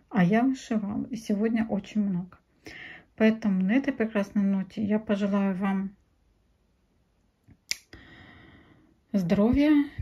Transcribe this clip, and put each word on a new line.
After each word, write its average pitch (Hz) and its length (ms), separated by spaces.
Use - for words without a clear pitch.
а 220 120
я 208 200
вышивала, 226 640
и 226 100
сегодня 220 500
очень 214 360
много. 185 340
Поэтому 220 420
на 190 100
этой 277 200
прекрасной 214 520
ноте 196 380
я 208 160
пожелаю 196 560
вам 196 400
здоровья, 247 720